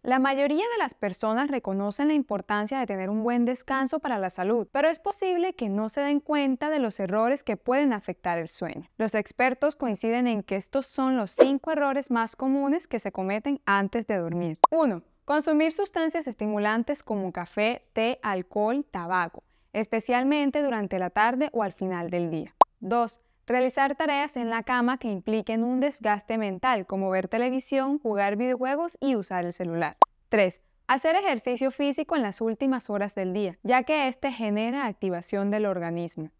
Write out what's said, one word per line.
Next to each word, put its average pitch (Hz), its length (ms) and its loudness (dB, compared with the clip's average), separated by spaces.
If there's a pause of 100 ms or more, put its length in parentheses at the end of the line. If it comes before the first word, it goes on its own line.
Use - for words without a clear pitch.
La 254 140 4
mayoría 277 460 2
de 466 140 -2
las 294 160 -2
personas 220 540 0
reconocen 208 600 0
la 311 40 4
importancia 214 640 0
de 254 80 -2
tener 190 240 -4
un 220 140 0
buen 240 220 2
descanso 269 540 -2
para 254 180 -2
la 190 120 -2
salud, 202 440 0
pero 294 160 4
es 320 100 -2
posible 370 540 0
que 220 160 -4
no 214 180 0
se 285 140 -4
den 285 180 2
cuenta 294 500 0
de 302 100 0
los 220 200 -2
errores 220 420 2
que 214 140 -2
pueden 262 380 2
afectar 180 440 -4
el 165 120 -4
sueño. - 480 -8
Los 220 180 0
expertos 254 640 0
coinciden 233 500 0
en 214 160 0
que 190 140 -4
estos - 300 -4
son 262 280 0
los 208 160 -2
cinco 277 400 4
errores 277 400 0
más 226 240 0
comunes 277 500 0
que 226 140 -4
se - 140 -6
cometen 214 520 -2
antes 196 400 2
de 208 120 0
dormir. 170 420 -2 (120)
Uno, 269 320 0 (200)
consumir 302 480 -2
sustancias 330 560 -6
estimulantes 214 720 -4
como 190 300 -6
café, 208 640 -4
té, 226 300 0
alcohol, 208 600 -2
tabaco, 175 640 -4 (260)
especialmente 262 920 0
durante 214 380 -2
la 180 120 -2
tarde 247 420 2
o 226 100 0
al 190 80 -2
final 175 380 -4
del 175 200 0
día. 160 240 -6 (280)
Dos, 226 400 -2 (240)
realizar 254 500 0
tareas 285 420 -2
en 233 120 -4
la 226 140 -2
cama 247 340 0
que 240 120 -6
impliquen 220 560 -2
un 254 160 0
desgaste 220 560 -2
mental, 208 480 0
como 190 240 -2
ver 185 180 0
televisión, 262 720 0
jugar 202 380 0
videojuegos 254 640 -2
y 262 160 2
usar 185 260 -2
el 175 80 -2
celular. 165 460 -2 (320)
Tres, 202 320 4 (260)
hacer 320 300 4
ejercicio 269 520 0
físico 285 460 0
en 285 60 2
las 202 180 -4
últimas 233 500 0
horas 202 260 -2
del 185 180 -2
día, 190 280 -2
ya 254 220 4
que 302 240 2
este 262 240 -2
genera 226 540 -2
activación 196 680 -2
del 214 140 2
organismo. 170 640 -4 (100)